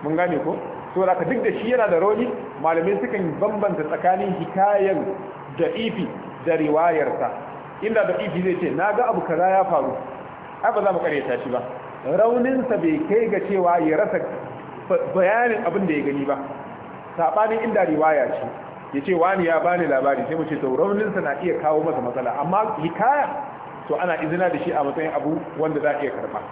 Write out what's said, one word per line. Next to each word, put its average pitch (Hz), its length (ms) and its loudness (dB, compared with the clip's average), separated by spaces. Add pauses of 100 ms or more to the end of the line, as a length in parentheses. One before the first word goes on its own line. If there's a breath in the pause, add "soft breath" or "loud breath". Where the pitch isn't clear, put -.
Mun 151 120 0
gane 175 280 2
ko? 165 120 -2 (380)
Saboda 185 220 4
haka 175 80 -2
duk 233 180 0
da 226 80 2
shi 214 220 -4
yana 233 160 2
da 175 100 4
rauni, 214 300 2 (340)
malamai 165 380 2
sukan 175 400 -2
bambanta 202 480 0
tsakanin 185 500 0
hikayen 196 640 2 (580)
da'ifi 214 480 -2 (380)
da 165 120 2
riwayarsa. 151 720 2 (540)
Inda 214 220 2
da'ifi 180 380 -2
zai 185 180 0
ce, 170 160 0
"Na 196 160 2
ga 226 160 2
abu 185 140 0
kaza 175 260 2
ya 190 160 4
faru," 151 320 0 (640)
ai 208 100 4
ba 208 100 0
za 202 100 4
mu 170 80 0
karyata 135 420 -2
shi 135 60 -6
ba. 120 140 -2 (420)
Rauninsa 240 720 2
bai 160 320 2
kai 220 200 4
ga 190 200 0
cewa 180 320 4
ya 156 160 4
rasa 165 240 2 (680)
ba-, 180 120 4 (140)
bayanin 220 500 4
abin 160 220 0
da 151 80 2
ya 143 100 0
gani 139 200 0
ba. 139 120 0 (800)
Saɓanin 220 480 2
inda 202 200 4
riwaya 156 460 4
ce, - 160 -4 (480)
ya 139 80 0
ce, 185 120 0
"Wani 180 320 2
ya 165 140 4
bani 175 260 2
labari," 135 420 2
sai 156 60 -2
mu 160 120 -2
ce, 151 140 -2
to, 131 160 0
rauninsa 202 440 2
na 143 220 -2
iya 170 180 0
kawo 151 220 2
masa 151 180 0
matsala. 123 380 -2
Amma 196 400 0
hikaya, 220 500 0 (600)
to, 156 100 0
ana 175 240 0
izina 175 260 0
da 151 140 0
shi 175 100 -2
a 147 100 0
matsayin 139 320 -2
abu 147 240 0 (200)
wanda 151 220 0
za 147 100 2
a 143 120 -2
iya 139 80 -2
karɓa. - 300 -6 (120)